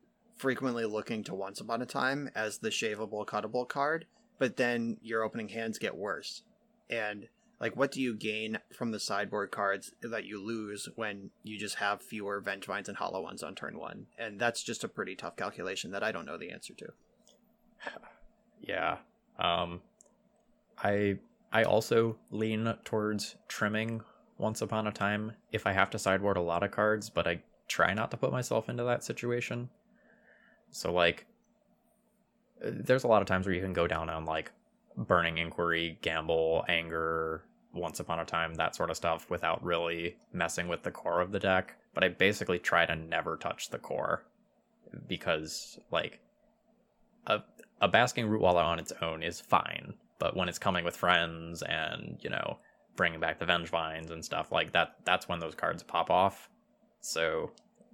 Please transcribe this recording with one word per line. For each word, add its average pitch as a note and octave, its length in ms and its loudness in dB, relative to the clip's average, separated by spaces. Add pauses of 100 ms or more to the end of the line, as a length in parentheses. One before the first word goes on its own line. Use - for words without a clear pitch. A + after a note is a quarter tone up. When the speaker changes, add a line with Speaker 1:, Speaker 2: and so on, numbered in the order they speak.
(360)
Speaker 1:
frequently A#2+ 480 0
looking G#2+ 400 -2
to E3+ 100 -8
Once G2 260 -8
Upon A#2 220 -4
a B2 40 -6
Time C3+ 500 -2
as G#2+ 220 -2
the A2 120 -4
shavable, G#2+ 560 -2
cuttable A2 420 -2
card, D3 380 0 (320)
but B2+ 180 2
then A#2 460 2
your A2 220 0
opening A2 240 -4
hands A2 300 -4
get - 180 -2
worse. - 460 -6 (460)
And, G#2 400 -4 (320)
like, A2 160 -2
what C#3 160 2
do C#3 80 -4
you B2 160 0
gain A2 420 -4 (160)
from A#2+ 160 -4
the G#2+ 80 -2
sideboard G2+ 520 -2
cards G2 500 0
that A2 240 -6
you G2 180 -10
lose G#2+ 540 -6
when G2+ 340 -6 (140)
you G#2+ 140 -10
just G2+ 180 -6
have G#2 260 0
fewer G2+ 400 -4
Vengevines G2 460 -4
and G2 80 -8
Hollow F2+ 260 -4
Ones F#2+ 200 -10
on D2+ 120 -10
turn - 240 -10
one? - 280 -12 (120)
And G#2 220 -8
that's A#2 220 0
just - 200 -8
a A2 60 -4
pretty F#2+ 260 -6
tough E2+ 220 -10
calculation F#2 560 -6
that G2 100 -4
I A2 80 0
don't E2 160 -6
know D#2 120 -8
the E2+ 120 -10
answer - 240 -14
to. - 120 -14 (1000)
Speaker 2:
<sighs> - 160 -10 (640)
Yeah. E2+ 340 0 (420)
Um, F2 400 2 (1000)
I, G2+ 400 2 (340)
I A2+ 120 6
also A2+ 520 4 (140)
lean A2 420 0 (120)
towards G#2+ 500 -2 (140)
trimming A2 540 -2 (360)
Once G#2+ 240 0
Upon A2 240 0
a G#2 60 -2
Time G#2 400 0 (180)
if - 160 -2
I G#2 60 4
have F#2+ 180 6
to A2 80 -4
sideboard G2 380 4
a F2+ 60 2
lot E2+ 200 2
of G2+ 80 2
cards, G#2+ 400 2
but E2+ 160 2
I E2+ 160 0 (240)
try F2 260 4
not G#2+ 200 -2
to C#3 40 -4
put C3 140 0
myself B2 380 0
into B2 160 -2
that A#2+ 180 2
situation. A#2+ 680 -4 (1000)
So, - 220 -4
like, E2+ 340 4 (1300)
there's B2+ 420 2
a C3 60 4
lot G#2+ 120 10
of G2 60 4
times F#2 200 2
where F#2+ 100 2
you F2+ 60 -2
can F#2+ 100 -2
go E2+ 160 4
down E2 200 -2
on, D#2+ 180 -4
like, D#2+ 260 -4 (440)
Burning E2+ 420 4
Inquiry, E2+ 600 0
Gamble, E2 680 2
Anger, D#2+ 720 0 (320)
Once F2 240 -6
Upon E2+ 220 -4
a E2 40 -2
Time, E2 300 -2
that D#2+ 220 -2
sort E2+ 140 0
of D#2+ 60 -4
stuff E2 320 -2
without E2+ 360 0
really E2+ 500 0 (180)
messing F2 360 -2
with E2+ 160 -2
the F#2 80 -4
core F2 280 0
of F2+ 120 0
the G2 80 0
deck. F#2 340 2 (200)
But - 100 4
I F2+ 60 6
basically F#2 500 4
try E2+ 260 6
to E2 80 2
never E2 420 -2
touch - 340 -6
the - 80 -6
core - 460 -2 (840)
because, D#2+ 720 -2 (100)
like, E2+ 300 -2 (1080)
a, G#2 140 2 (400)
a - 80 8
Basking A2+ 400 4
Root G#2+ 120 2
Wallow F2+ 220 8
on E2 160 2
its - 140 -8 (100)
own D#2+ 200 -2
is E2 180 -4
fine, - 540 0 (240)
but - 180 0
when F2+ 120 0
it's F2 100 -4
coming F2+ 260 0
with E2+ 120 -2
friends E2+ 640 2
and, - 580 -4
you - 100 -6
know, - 280 -4 (360)
bringing E2 260 0
back D#2+ 180 0
the E2+ 60 -6
Vengevines E2 680 0
and E2 140 -8
stuff D#2+ 280 -4
like D#2+ 200 2
that, E2+ 220 4 (100)
that's F2+ 240 2
when E2+ 120 -2
those D#2+ 140 -6
cards E2 280 -2
pop - 280 0
off. F#2 380 4 (520)
So E2 500 0 (440)